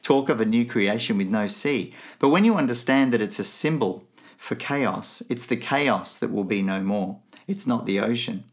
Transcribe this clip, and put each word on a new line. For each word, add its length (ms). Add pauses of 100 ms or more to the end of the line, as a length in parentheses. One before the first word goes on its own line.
talk 280
of 100
a 60
new 180
creation 540
with 100
no 180
sea?" 460 (260)
But 120
when 160
you 100
understand 560
that 80
it's 180
a 60
symbol 600 (340)
for 160
chaos, 760
it's 160
the 140
chaos 580
that 160
will 120
be 180
no 180
more. 400 (260)
It's 200
not 180
the 160
ocean. 520